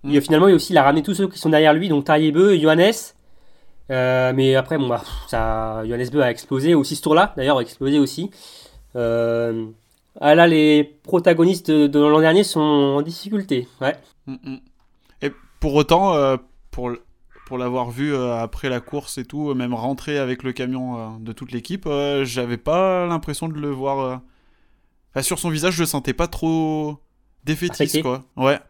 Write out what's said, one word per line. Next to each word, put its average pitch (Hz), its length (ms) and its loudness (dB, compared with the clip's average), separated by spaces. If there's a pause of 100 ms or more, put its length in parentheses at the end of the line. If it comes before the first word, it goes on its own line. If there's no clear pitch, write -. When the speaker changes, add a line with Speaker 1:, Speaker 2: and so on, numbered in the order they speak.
Speaker 1:
Mm. 143 120 -2
Speaker 2:
Et, - 20 6
euh, 139 40 6
finalement, 160 280 4
il, 190 60 6
aussi, - 180 0
il 165 60 4
a 139 40 6
ramené 143 220 2
tous 202 100 -4
ceux 196 140 -2
qui - 100 -12
sont 165 100 -2
derrière 156 260 6
lui, 180 140 -2
donc 143 160 0
Tarier 156 280 2
Beu, 185 260 4
Johannes. 156 320 4 (1000)
Euh, 127 420 0
mais 131 220 4
après, 131 220 -2
bon, 131 100 -2
bah, 117 100 -2
pff, - 300 -12
ça, 110 580 -4
Johannes 120 240 -4
Beu 143 120 2
a 123 100 2
explosé 139 420 0
aussi 147 220 0
ce - 60 -12
tour-là, 165 340 2
d'ailleurs, 139 220 0
a 123 40 -2
explosé 139 380 -2
aussi. 151 320 -2 (640)
Euh, 117 720 -2 (540)
ah, 147 140 6
là, 170 120 8
les 151 360 6 (220)
protagonistes 170 680 2
de, 151 160 4
de 143 140 2
l'an 151 200 6
dernier 165 240 6
sont 165 160 -2
en 143 420 2
difficulté, 170 680 -6 (120)
ouais. 139 140 -2 (320)
Speaker 1:
Mm, 135 160 -14
mm. 131 160 -14 (640)
Et 143 80 -4 (300)
pour 147 140 -2
autant, 170 400 4
euh, 135 220 2 (340)
pour 123 200 -8
l-, 117 80 -10 (480)
pour 131 100 -10
l'avoir 123 340 -4
vu, 139 220 -4
euh, 123 240 -2
après 117 320 -6
la 123 120 -4
course - 380 -10
et 123 60 -10
tout, 147 260 -8
euh, 135 40 -4
même 123 180 -4
rentrer 135 460 -6
avec 127 240 -6
le 127 100 -6
camion, 127 440 -8
euh, 113 100 -12 (140)
de 110 120 -14
toute 120 200 -14
l'équipe, 165 340 -10
euh, 143 380 -2
j'avais 120 340 -4
pas 180 480 0
l'impression 165 420 -6
de 156 60 -8
le 147 160 -6
voir, 135 300 -4
euh, 127 160 -6 (960)
enfin, 135 100 -4
sur 165 160 -4
son 175 100 -6
visage, 160 260 -2
je 160 60 -6
le 160 60 0
sentais 135 260 -4
pas 170 160 -2
trop 156 680 -4 (460)
défaitiste, 156 360 -4
Speaker 2:
Affecté. 151 220 0
Speaker 1:
quoi. 131 220 -6 (120)
Ouais. 135 220 0 (120)